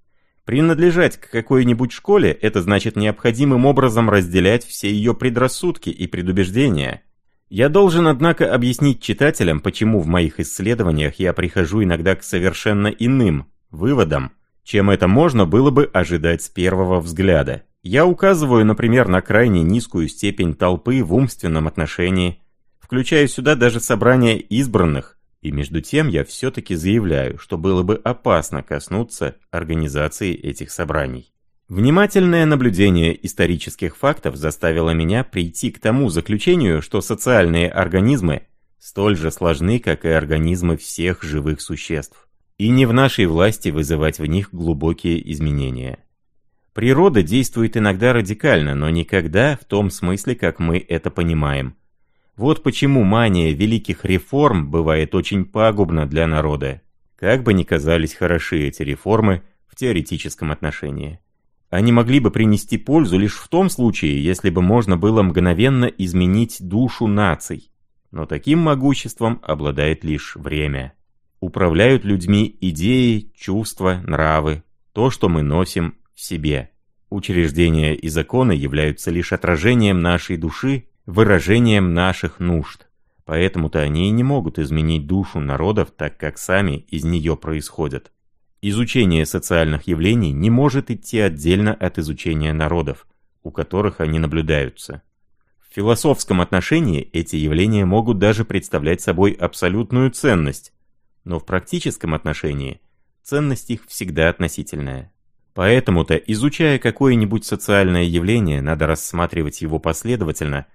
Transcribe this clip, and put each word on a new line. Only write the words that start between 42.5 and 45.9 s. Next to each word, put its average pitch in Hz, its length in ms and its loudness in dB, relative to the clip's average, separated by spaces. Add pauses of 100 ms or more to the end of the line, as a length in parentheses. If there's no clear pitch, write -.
и 104 120 0
не 131 160 6
в 113 80 0
нашей 127 320 2
власти 87 420 2
вызывать 78 520 -2
в 78 60 -6
них 92 280 -2
глубокие 82 800 -2
изменения. 67 640 -6 (720)